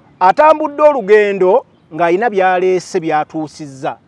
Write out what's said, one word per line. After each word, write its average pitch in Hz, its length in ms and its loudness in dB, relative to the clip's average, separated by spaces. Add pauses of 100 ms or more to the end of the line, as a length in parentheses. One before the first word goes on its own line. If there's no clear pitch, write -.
(200)
Atambudde 302 600 2
olugendo 208 840 2 (280)
ng'alina 175 360 -2
by'aleese 185 680 -2
by'atuusizza. 151 960 -8 (120)